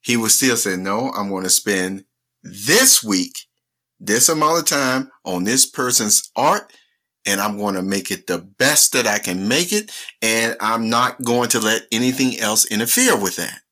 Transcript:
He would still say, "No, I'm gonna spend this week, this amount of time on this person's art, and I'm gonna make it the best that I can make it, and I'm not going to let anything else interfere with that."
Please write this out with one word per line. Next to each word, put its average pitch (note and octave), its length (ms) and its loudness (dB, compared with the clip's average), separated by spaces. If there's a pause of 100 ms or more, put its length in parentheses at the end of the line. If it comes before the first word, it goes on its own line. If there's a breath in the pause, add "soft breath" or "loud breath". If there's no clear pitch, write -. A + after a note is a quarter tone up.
He A#2+ 160 -2
would A2 140 0
still B2 260 2
say, G2 200 -2
"No, G2+ 340 -4
I'm G2+ 200 -4
gonna F#2 200 -4
spend F#2+ 540 -2 (380)
this A#2+ 600 2
week, F#2+ 440 -2 (520)
this A2+ 300 2
amount D#3 300 2
of D3+ 80 -2
time C3 440 0 (140)
on F2+ 200 -2
this C3 200 2
person's A#2+ 720 -2
art, E3 360 2 (520 soft breath)
and G2+ 160 -2
I'm G2+ 180 -4
gonna G2+ 240 -2
make G2 280 -4
it F#2+ 160 -8
the F2 120 -2
best C3+ 540 2
that B2 140 2
I G#2 120 2
can F#2+ 300 -4
make E3+ 240 0
it, G#3 180 -2 (300 loud breath)
and A2+ 400 0
I'm A2+ 300 -2
not A#2+ 340 0
going A#2+ 260 0
to A#2 100 0
let A2 300 0
anything B2+ 480 0
else G#2+ 280 0
interfere A#2+ 500 0
with G2 200 -4
that." - 360 -8